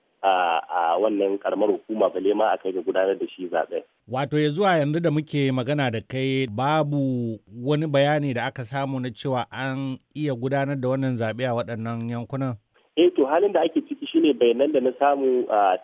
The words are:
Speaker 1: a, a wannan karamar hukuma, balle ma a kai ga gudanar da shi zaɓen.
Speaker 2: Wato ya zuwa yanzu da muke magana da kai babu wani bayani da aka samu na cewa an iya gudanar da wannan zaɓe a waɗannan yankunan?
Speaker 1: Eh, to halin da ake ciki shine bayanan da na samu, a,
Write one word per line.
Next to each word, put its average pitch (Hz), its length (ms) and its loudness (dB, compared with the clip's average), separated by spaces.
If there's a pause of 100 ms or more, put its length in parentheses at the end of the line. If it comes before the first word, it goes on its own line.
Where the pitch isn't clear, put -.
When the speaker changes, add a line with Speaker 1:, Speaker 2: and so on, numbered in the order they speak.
(220)
Speaker 1:
a, 90 460 2
a 85 320 0
wannan 101 380 2
karamar 98 340 0
hukuma, 101 400 0
balle 95 220 2
ma 107 180 2
a 95 60 -2
kai 95 140 -4
ga 92 120 -4
gudanar 95 340 2
da 87 80 -6
shi 90 220 -10
zaɓen. 82 340 -4 (260)
Speaker 2:
Wato 139 300 -4
ya 151 120 2
zuwa 185 260 2
yanzu 151 240 2
da 170 100 2
muke 147 420 0
magana 131 380 0
da 110 100 -4
kai 135 460 -2
babu 131 920 0 (260)
wani 151 220 0
bayani 143 480 2
da 117 180 -2
aka 127 120 -10
samu 135 360 -4
na 127 80 -4
cewa 123 420 -4
an 131 460 -6 (180)
iya 147 200 -2
gudanar 135 420 -2
da 127 120 -2
wannan 131 280 0
zaɓe 113 320 -2
a 120 80 0
waɗannan 117 540 -6
yankunan? 120 460 -6 (420)
Speaker 1:
Eh, 175 160 6
to 139 160 2
halin 254 220 2
da - 100 2
ake - 240 0
ciki - 240 -10
shine 165 240 4
bayanan 123 400 2
da 135 60 4
na 127 180 2
samu, 135 480 2
a, 101 380 4